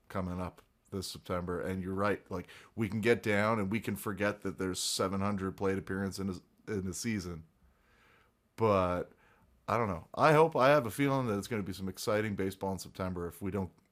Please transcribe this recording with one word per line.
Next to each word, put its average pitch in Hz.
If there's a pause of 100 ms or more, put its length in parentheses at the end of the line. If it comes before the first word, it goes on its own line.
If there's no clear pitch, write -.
coming 90
up 90 (300)
this 95
September. 90
And 95
you're 95
right, 101
like, 90 (300)
we 110
can 107
get 113
down 107
and 98
we 107
can 104
forget 104
that 92
there's 92
seven 98
hundred 95
plate 95
appearance 95
in 98
a, -
in 95
a 90
season. 87 (1120)
But 92 (560)
I 104
don't 117
know. 85
I 147
hope, 160
I 131
have 143
a 107
feeling 135
that 104
it's 98
gonna 110
be 92
some 95
exciting 107
baseball 98
in 92
September 90
if -
we 98
don't 95 (200)